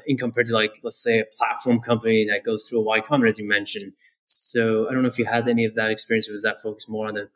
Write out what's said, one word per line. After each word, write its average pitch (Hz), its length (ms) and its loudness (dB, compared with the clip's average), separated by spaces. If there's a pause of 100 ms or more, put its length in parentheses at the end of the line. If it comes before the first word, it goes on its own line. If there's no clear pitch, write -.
in 135 120 0
compared 120 300 0
to, 113 60 -2
like, 107 300 0
let's 113 180 -2
say 113 180 2
a 107 60 0 (120)
platform 117 420 0
company 113 500 2
that 101 160 -2
goes 110 220 -2
through 117 140 0
a - 20 -2
Y 110 180 2
Combinator, 135 280 2
as 107 100 0
you 104 80 -8
mentioned. 101 460 -4 (340)
So 110 600 2
I 127 60 -4
don't 131 80 0
know 127 60 4
if 120 100 -2
you 117 80 0
had 117 220 0
any 117 180 4
of 107 80 -2
that 110 160 0
experience, 110 400 -2
or 107 40 -12
was 104 100 -8
that 107 180 -2
focused 107 280 -10
more 107 180 -6
on 104 80 -8
the, 101 200 -8